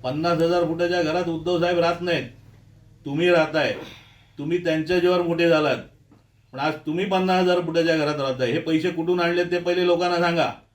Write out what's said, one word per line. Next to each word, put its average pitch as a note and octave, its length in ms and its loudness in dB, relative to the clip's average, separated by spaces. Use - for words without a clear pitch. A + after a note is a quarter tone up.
पन्नास D#3 380 0
हजार E3+ 240 2
फुटाच्या F3 380 -2
घरात E3+ 260 -2
उद्धव E3 320 -2
साहेब F3 180 2
राहत E3+ 220 0
नाहीत, E3+ 240 -2
तुम्ही D#3 240 0
राहताय. D#3 440 2
तुम्ही E3+ 240 -2
त्यांच्या D#3+ 360 0
जीवावर F3+ 220 2
मोठे E3+ 280 0
झालात, D3 280 2
पण C3 60 -10
आज D#3 140 -2
तुम्ही F3 200 -2
पन्नास F#3 380 2
हजार F3 180 2
फुटाच्या E3 360 2
घरात D3 220 -2
राहताय. B2+ 320 -2
हे D#3+ 80 0
पैसे D#3+ 300 0
कुठून F3 300 -2
आणले F3 240 0
ते F3 160 -2
पहिले F3 260 0
लोकांना F3 340 0
सांगा. E3+ 300 0